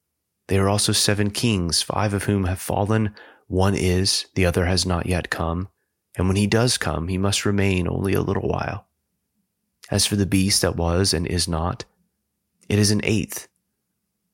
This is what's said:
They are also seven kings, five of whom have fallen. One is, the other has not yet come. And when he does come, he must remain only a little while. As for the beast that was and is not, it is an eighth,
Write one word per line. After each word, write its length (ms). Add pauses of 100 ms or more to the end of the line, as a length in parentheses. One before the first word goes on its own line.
(480)
They 100
are 100
also 240
seven 380
kings, 540
five 300
of 100
whom 220
have 140
fallen. 560 (320)
One 280
is, 580
the 120
other 200
has 200
not 200
yet 240
come. 400 (460)
And 120
when 80
he 120
does 300
come, 300
he 100
must 280
remain 420
only 260
a 80
little 280
while. 380 (1040)
As 160
for 80
the 100
beast 380
that 120
was 380
and 140
is 200
not, 380 (840)
it 120
is 120
an 120
eighth, 440 (880)